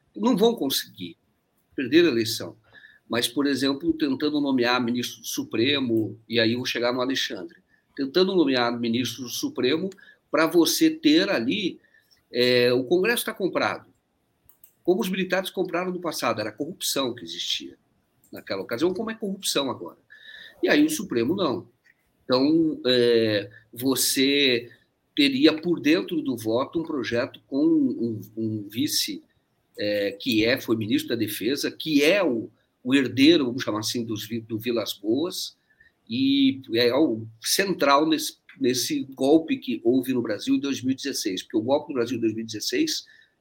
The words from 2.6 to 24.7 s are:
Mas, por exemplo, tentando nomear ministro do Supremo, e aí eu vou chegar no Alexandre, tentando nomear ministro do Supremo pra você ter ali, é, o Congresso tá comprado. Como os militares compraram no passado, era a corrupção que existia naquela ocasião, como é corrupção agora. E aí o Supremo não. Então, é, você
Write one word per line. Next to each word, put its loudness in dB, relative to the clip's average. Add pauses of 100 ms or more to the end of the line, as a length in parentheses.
Mas, -2
por -2
exemplo, 0
tentando -2
nomear 2
ministro -4
do -16
Supremo, -2 (100)
e 0
aí 2
eu -2
vou -6
chegar -2
no -2
Alexandre, -6 (400)
tentando 2
nomear 2
ministro -2
do -10
Supremo -2 (420)
pra 4
você 4
ter 4
ali, -2 (500)
é, 4
o 2
Congresso 2
tá -6
comprado. -2 (1000)
Como 2
os -2
militares -2
compraram -4
no -6
passado, -4
era -4
a -10
corrupção -4
que -14
existia -8 (540)
naquela -8
ocasião, -2
como -6
é -12
corrupção -4
agora. -10 (680)
E 2
aí 6
o 2
Supremo -2
não. -2 (560)
Então, 2
é, 4 (200)
você 2 (440)